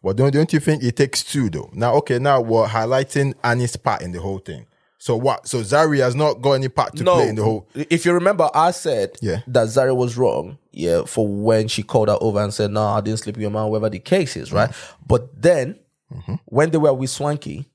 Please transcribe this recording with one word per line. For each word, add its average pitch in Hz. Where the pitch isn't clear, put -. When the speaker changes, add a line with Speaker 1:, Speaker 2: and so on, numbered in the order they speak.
Speaker 1:
Well, 95
don't, 131
don't 156
you 156
think 156
it 120
takes -
two, 127
though? 78
Now, 120
okay, 123
now 135
we're 113
highlighting 131
Annie's 120
part -
in 87
the 87
whole 95
thing. 73
So -
what? 120
So 123
Zari 147
has 127
not 147
got 139
any 135
part -
to 165
Speaker 2:
No. 180
Speaker 1:
play 143
in 107
the 107
whole 110
Speaker 2:
If 160
you 175
remember, 175
I 160
said 120
Speaker 1:
Yeah. 98
Speaker 2:
that 123
Zari 127
was 123
wrong, 92
yeah, 85
for 107
when 110
she -
called 107
her 104
over 104
and 104
said, 104
"No, 107
I 104
didn't 110
sleep 104
with 107
your 104
man," 107
whatever 107
the 101
case 180
is, 64
right? 113
Speaker 1:
Mm-hmm. -
Speaker 2:
But 120
then, 160
Speaker 1:
Mm-hmm. -
Speaker 2:
when 151
they 160
were 151
with 131
Swanky 143